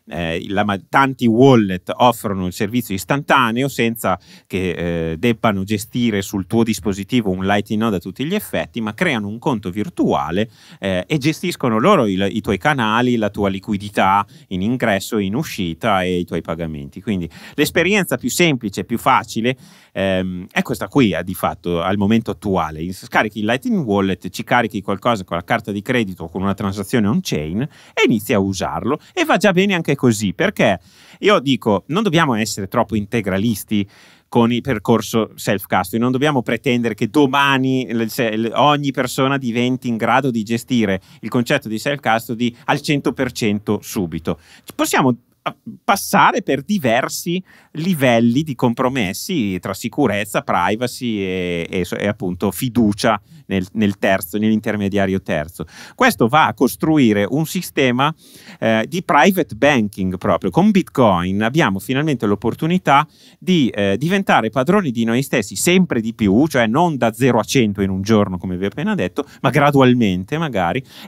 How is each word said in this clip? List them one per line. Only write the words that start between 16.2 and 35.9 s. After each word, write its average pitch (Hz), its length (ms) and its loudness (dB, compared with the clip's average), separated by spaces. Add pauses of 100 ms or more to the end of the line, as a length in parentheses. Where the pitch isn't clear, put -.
tuoi 82 180 -6
pagamenti. 80 580 -8
Quindi 92 280 -4 (260)
l'esperienza 170 640 0
più 120 140 -4
semplice, 113 540 0
più 117 140 -6
facile, 123 580 0 (360)
ehm, 92 580 -2
è 190 120 -2
questa 101 260 -6
qui, 117 240 4
eh, 175 120 -4
di 92 100 -6
fatto, 85 460 -4
al 92 160 -2
momento 110 340 0
attuale. 82 520 -4
In-, 92 120 -8
scarichi 143 440 -2
il 104 80 -2
Lightning 147 400 0
Wallet, 98 420 0
ci 110 160 -10
carichi 117 380 0
qualcosa 101 420 -2
con 85 120 -6
la 85 80 -4
carta 110 280 -4
di 101 100 -6
credito 101 420 -4
o 85 40 -12
con 92 140 -6
una 98 120 0
transazione 101 520 -2
on-chain 101 560 -2
e - 420 -6
inizi 110 300 0
a 104 40 4
usarlo. 95 600 -2 (160)
E 349 100 0
va 302 120 2
già 196 160 4
bene 190 220 2
anche 160 200 -2
così, 107 400 2
perché 113 460 0 (400)
io 196 180 4
dico, 123 500 0
non 185 140 0
dobbiamo 160 320 4
essere 104 320 -2
troppo 117 300 -2
integralisti 101 920 -2 (400)
con 117 240 4
il 117 80 -2
percorso 113 760 0
self-custody, 107 680 -2